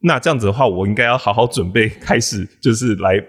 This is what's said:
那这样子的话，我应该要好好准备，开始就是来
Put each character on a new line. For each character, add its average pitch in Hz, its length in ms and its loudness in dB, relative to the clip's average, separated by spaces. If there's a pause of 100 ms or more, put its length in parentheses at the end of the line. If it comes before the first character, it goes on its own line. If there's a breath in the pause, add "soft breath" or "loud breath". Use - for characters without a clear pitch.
那 165 180 2
这 165 120 0
样 143 80 0
子 110 80 -2
的 98 60 2
话， 131 140 2
我 92 200 -2
应 104 80 0
该 120 100 0
要 123 140 2
好 104 160 -2
好 120 120 4
准 98 240 -4
备， 110 180 2
开 - 300 -2
始 104 300 -4 (140)
就 123 100 4
是 113 240 0
来 95 220 0 (100)